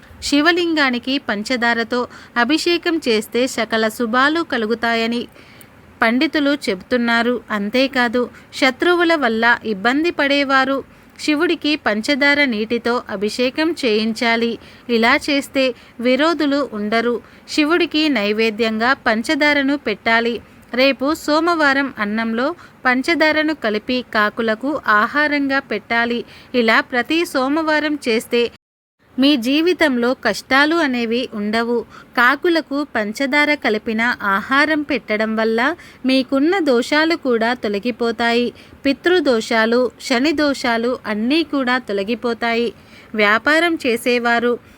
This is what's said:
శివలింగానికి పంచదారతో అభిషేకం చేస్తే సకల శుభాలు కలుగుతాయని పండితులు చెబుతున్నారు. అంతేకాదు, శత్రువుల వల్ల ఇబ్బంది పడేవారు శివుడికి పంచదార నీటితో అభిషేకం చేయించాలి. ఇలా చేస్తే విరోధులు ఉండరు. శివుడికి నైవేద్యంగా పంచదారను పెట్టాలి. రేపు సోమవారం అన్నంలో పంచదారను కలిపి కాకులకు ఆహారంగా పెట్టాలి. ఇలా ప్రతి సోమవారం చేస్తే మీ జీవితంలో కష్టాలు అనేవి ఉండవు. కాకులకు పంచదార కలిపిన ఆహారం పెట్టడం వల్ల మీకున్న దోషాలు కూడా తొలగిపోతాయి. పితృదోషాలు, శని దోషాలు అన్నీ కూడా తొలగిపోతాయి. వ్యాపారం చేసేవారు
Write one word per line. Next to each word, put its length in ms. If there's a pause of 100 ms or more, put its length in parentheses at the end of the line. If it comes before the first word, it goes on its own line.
(220)
శివలింగానికి 960
పంచదారతో 920 (280)
అభిషేకం 720
చేస్తే 380
సకల 420
శుభాలు 520
కలుగుతాయని 880 (760)
పండితులు 560 (120)
చెబుతున్నారు. 680 (100)
అంతేకాదు, 800 (240)
శత్రువుల 600
వల్ల 500
ఇబ్బంది 460
పడేవారు 760 (360)
శివుడికి 560
పంచదార 680
నీటితో 640
అభిషేకం 640 (100)
చేయించాలి. 760 (300)
ఇలా 280
చేస్తే 580 (260)
విరోధులు 720
ఉండరు. 500 (260)
శివుడికి 600
నైవేద్యంగా 840
పంచదారను 840
పెట్టాలి. 640 (340)
రేపు 400
సోమవారం 840
అన్నంలో 560 (300)
పంచదారను 720
కలిపి 500 (100)
కాకులకు 720
ఆహారంగా 720
పెట్టాలి. 640 (300)
ఇలా 260
ప్రతి 460
సోమవారం 720 (100)
చేస్తే 420 (680)
మీ 180
జీవితంలో 800
కష్టాలు 640
అనేవి 580
ఉండవు. 500 (320)
కాకులకు 680
పంచదార 720
కలిపిన 680
ఆహారం 600
పెట్టడం 540
వల్ల 400 (300)
మీకున్న 520
దోషాలు 580
కూడా 380
తొలగిపోతాయి. 960 (340)
పితృదోషాలు, 1040 (120)
శని 300
దోషాలు 760
అన్నీ 360
కూడా 360
తొలగిపోతాయి. 920 (420)
వ్యాపారం 720
చేసేవారు 720 (200)